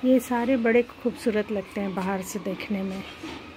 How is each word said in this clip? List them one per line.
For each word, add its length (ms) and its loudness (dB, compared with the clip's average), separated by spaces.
ये 140 8
सारे 380 2
बड़े 260 6
खूबसूरत 680 -2
लगते 300 -4
हैं 140 -2
बाहर 260 -2
से 180 -6
देखने 440 -4
में, 200 -6